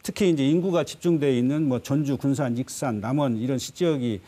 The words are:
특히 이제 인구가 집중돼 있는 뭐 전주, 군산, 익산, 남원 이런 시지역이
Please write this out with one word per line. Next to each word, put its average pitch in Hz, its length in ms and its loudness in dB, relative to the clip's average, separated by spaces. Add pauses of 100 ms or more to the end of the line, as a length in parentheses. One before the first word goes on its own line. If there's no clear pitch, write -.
특히 196 260 0
이제 143 180 4
인구가 170 380 2
집중돼 147 520 2
있는 143 300 2
뭐 127 140 0
전주, 139 340 0
군산, 131 420 0
익산, 123 440 -4
남원 127 360 0
이런 127 200 -2
시지역이 123 720 -2